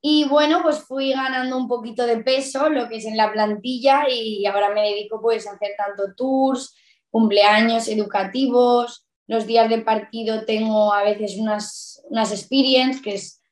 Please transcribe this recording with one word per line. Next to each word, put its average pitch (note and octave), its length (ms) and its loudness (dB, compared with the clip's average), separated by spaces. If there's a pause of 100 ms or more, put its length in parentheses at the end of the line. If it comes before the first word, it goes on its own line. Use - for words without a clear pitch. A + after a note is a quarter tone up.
Y D4+ 260 2
bueno, D4+ 360 4
pues D4+ 160 0
fui C4+ 320 -4
ganando C4 440 -4
un B3+ 120 -4
poquito A#3+ 360 -4
de A#3 120 0
peso, C4+ 520 -2
lo B3 200 -2
que A3+ 80 -12
es G#3+ 100 -10
en A3 100 -6
la G#3+ 140 2
plantilla, A#3+ 840 2
y A3 320 -4
ahora G3+ 260 0
me G#3 120 0
dedico, G#3 400 -4
pues, A3 240 0
a G3+ 60 -12
hacer G3+ 260 -8
tanto G3+ 380 -6
tours, C4 580 0 (360)
cumpleaños A3 760 4
educativos. A#3+ 1200 0 (220)
Los A3 180 -2
días A3+ 240 4
de A3 80 2
partido A3 680 -4
tengo G#3+ 480 2
a G3+ 120 2
veces G#3 340 -2
unas, - 720 -6
unas G#3+ 220 0
experience, C4 680 2
que G3+ 140 -8
es - 260 -12 (120)